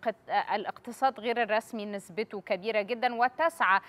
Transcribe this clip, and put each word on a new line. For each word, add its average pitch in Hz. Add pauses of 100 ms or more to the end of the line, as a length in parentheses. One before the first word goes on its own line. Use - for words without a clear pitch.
قط-، -
آه، 190
الاقتصاد 226
غير 233
الرسمي 214
نسبته 202
كبيرة 208
جدا، 240
وتسعى 240